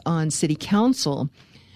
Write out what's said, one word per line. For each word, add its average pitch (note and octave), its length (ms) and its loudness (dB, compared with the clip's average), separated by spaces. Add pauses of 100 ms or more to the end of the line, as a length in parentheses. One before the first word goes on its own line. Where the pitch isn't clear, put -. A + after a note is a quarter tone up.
on D#3+ 240 0
city D3+ 260 0
council G3+ 760 0 (440)